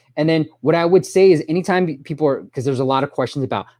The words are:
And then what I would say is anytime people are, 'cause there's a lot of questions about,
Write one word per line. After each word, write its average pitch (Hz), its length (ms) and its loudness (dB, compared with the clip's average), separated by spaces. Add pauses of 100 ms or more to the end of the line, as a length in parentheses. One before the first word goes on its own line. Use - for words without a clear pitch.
(160)
And 151 140 -2
then 160 180 0 (140)
what 156 140 0
I 170 100 0
would 175 200 2
say 190 240 4
is 160 200 4
anytime 180 540 -2
people 156 220 -4
are, 131 160 0 (140)
'cause 127 80 -6
there's 127 160 -2
a 135 60 -2
lot 135 180 0
of 143 80 -4
questions 131 320 -6
about, 113 220 -6 (140)